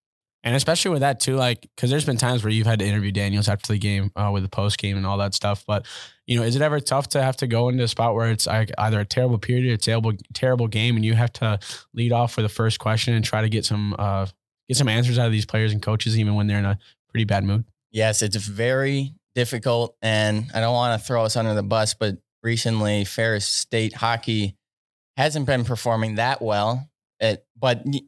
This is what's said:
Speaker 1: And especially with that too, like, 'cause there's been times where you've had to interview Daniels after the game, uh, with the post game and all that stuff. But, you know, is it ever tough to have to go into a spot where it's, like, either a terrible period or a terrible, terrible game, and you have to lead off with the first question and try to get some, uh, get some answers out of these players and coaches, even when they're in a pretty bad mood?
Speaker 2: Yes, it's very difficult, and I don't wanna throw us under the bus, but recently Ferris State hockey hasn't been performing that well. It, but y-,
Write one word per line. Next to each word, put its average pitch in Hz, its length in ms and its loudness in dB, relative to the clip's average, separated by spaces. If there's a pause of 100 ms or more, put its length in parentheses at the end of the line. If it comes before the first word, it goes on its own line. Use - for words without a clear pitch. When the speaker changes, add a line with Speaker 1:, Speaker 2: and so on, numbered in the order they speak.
(440)
Speaker 1:
And 117 100 0
especially 160 380 2
with 143 80 0
that 139 200 2
too, 131 140 0
like, 127 420 0
'cause 123 140 0
there's 147 140 0
been 113 140 0
times 123 260 2
where 107 80 0
you've 110 140 2
had 113 120 4
to 101 80 0
interview 101 240 0
Daniels 101 380 0
after 101 240 0
the 104 60 0
game, 98 360 -2
uh, 101 180 -2
with 95 120 -2
the 95 40 -4
post 101 300 -2
game 98 180 -2
and 95 80 -2
all 98 140 -2
that 101 160 -2
stuff. 101 320 -2
But, 104 180 -2 (420)
you 120 120 0
know, 113 60 2
is 117 100 0
it 139 80 0
ever 151 160 2
tough 139 300 -2
to 139 140 0
have 131 160 0
to 131 100 -2
go 117 200 2
into 127 140 0
a 113 60 0
spot 117 260 0
where 113 160 0
it's, 110 160 0
like, 110 320 0
either 107 220 2
a 104 40 -2
terrible 123 340 0
period 127 300 0
or 120 60 2
a 104 40 0
terrible, 113 340 0 (220)
terrible 123 340 2
game, 113 260 2
and 110 100 2
you 110 100 4
have 110 200 2
to 107 240 0 (340)
lead 117 200 0
off 120 240 2
with 113 80 0
the 104 40 0
first 113 300 0
question 110 360 0
and 110 100 2
try 110 180 0
to 110 60 2
get 107 160 0
some, 104 340 -2
uh, 98 280 -2 (420)
get 123 80 0
some 131 120 4
answers 120 300 2
out 120 80 2
of 110 60 2
these 107 120 0
players 110 280 0
and 107 100 -2
coaches, 107 340 0
even 104 200 2
when 104 100 0
they're 104 140 0
in 101 40 0
a 98 140 0 (320)
pretty 113 140 0
bad 101 180 2
mood? 101 220 0 (260)
Speaker 2:
Yes, 110 320 0
it's 98 140 -2
very 131 800 -2 (200)
difficult, 120 640 0
and 107 540 0
I 113 60 -2
don't 117 140 2
wanna 120 260 0
throw 117 240 0
us 110 100 -2
under 113 200 0
the 104 100 0
bus, 107 300 0
but 101 220 -2 (280)
recently 110 600 0
Ferris 110 400 -2
State - 500 -2
hockey 110 600 -2 (640)
hasn't 147 300 0
been 127 180 2
performing 110 500 -2
that 123 260 0
well. 113 480 -2 (300)
It, 107 260 0 (140)
but 123 260 0
y-, 139 240 -2